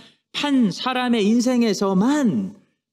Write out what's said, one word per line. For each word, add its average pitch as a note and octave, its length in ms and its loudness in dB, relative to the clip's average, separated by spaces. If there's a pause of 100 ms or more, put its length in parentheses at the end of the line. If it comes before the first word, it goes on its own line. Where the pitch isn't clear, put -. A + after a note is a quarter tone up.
(320)
판 C4 400 0
사람의 B3 520 -2
인생에서만 G#3+ 1400 0 (320)